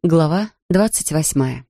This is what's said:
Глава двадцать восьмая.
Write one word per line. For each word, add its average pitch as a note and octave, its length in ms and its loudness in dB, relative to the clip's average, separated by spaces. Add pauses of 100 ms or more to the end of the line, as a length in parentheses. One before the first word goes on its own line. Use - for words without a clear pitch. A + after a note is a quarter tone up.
Глава E3 480 2 (200)
двадцать F#3+ 420 0
восьмая. C3+ 580 -2